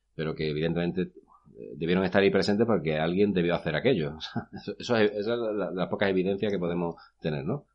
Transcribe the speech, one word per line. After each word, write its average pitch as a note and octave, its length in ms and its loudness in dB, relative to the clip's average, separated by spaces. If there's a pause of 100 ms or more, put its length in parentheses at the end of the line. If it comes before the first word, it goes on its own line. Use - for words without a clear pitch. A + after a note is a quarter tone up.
(160)
Pero D#2 200 -4
que D#2 140 -2
evidentemente, E2+ 520 0
eh, - 720 -12
debieron F2 300 2
estar F#2+ 160 4
ahí G2 80 6
presentes G2+ 360 2
porque D#2+ 320 0
alguien F2+ 360 2
debió F2 220 2
hacer D#2+ 200 -2
aquello. D#2 400 0 (200)
<laughs> - 180 -8
Eso, - 260 -10
eso A#2 160 0
es, G#2 160 6
esa G#2 220 -2
es A#2+ 60 -2
la, A2 120 -2
la, F#2+ 200 -2
las F2+ 180 -2
pocas G2+ 200 2
evidencias G2 420 2
que F#2+ 80 -2
podemos F2 360 -2 (240)
tener, D2 240 -4
¿no? B2+ 320 -4